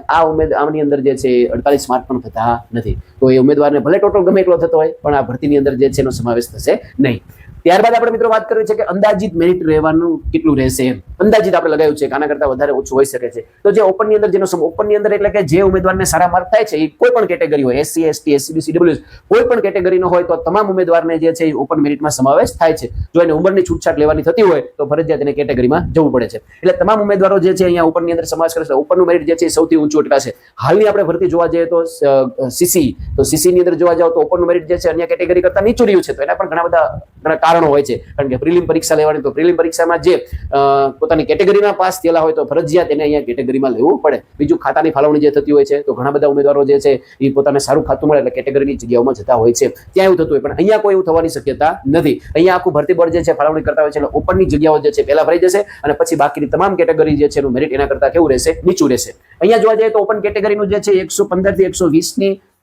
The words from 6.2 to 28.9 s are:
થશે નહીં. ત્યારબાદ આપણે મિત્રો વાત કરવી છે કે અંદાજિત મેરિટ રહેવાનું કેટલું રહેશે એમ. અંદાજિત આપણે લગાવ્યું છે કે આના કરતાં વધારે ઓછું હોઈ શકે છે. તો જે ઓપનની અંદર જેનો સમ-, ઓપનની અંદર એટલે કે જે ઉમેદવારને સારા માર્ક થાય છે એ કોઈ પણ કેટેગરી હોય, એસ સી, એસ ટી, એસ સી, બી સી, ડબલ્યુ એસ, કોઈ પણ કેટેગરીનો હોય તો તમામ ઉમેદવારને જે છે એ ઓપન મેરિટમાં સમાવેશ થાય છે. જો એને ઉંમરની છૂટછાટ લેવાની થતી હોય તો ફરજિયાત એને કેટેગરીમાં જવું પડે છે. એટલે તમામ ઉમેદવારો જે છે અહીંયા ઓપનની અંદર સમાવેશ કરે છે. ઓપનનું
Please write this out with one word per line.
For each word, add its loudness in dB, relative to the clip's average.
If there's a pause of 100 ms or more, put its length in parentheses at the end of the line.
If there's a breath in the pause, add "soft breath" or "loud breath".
થશે -2 (200 loud breath)
નહીં. 0 (420 loud breath)
ત્યારબાદ 4
આપણે 0
મિત્રો 0
વાત 0
કરવી -2
છે -2
કે -2
અંદાજિત 0
મેરિટ 0
રહેવાનું 0
કેટલું 0
રહેશે -2
એમ. -2 (180)
અંદાજિત 2
આપણે 2
લગાવ્યું 2
છે -2
કે -6
આના -2
કરતાં -2
વધારે -2
ઓછું -4
હોઈ 4
શકે -6
છે. -12
તો -2
જે 2
ઓપનની 2
અંદર 2
જેનો 0
સમ-, -4
ઓપનની -2
અંદર 0
એટલે 0
કે -2
જે 2
ઉમેદવારને 0
સારા 0
માર્ક -2
થાય 2
છે -6
એ 0
કોઈ 0
પણ 2
કેટેગરી -2
હોય, 0
એસ -4
સી, -2
એસ -2
ટી, 0
એસ 0
સી, -10
બી -4
સી, -6
ડબલ્યુ 2
એસ, -6 (260 loud breath)
કોઈ 2
પણ 0
કેટેગરીનો 0
હોય 2
તો -2
તમામ -2
ઉમેદવારને 0
જે 0
છે -4
એ 0
ઓપન -2
મેરિટમાં -2
સમાવેશ 2 (100)
થાય 2
છે. -8
જો -2
એને 2
ઉંમરની 0
છૂટછાટ -2
લેવાની 2
થતી 0
હોય 4
તો -8
ફરજિયાત -2
એને -2
કેટેગરીમાં -2
જવું 2
પડે 0
છે. -12
એટલે -2
તમામ 0
ઉમેદવારો 2
જે 2
છે 0
અહીંયા 2
ઓપનની 0
અંદર -2
સમાવેશ -2
કરે -4
છે. -4
ઓપનનું 2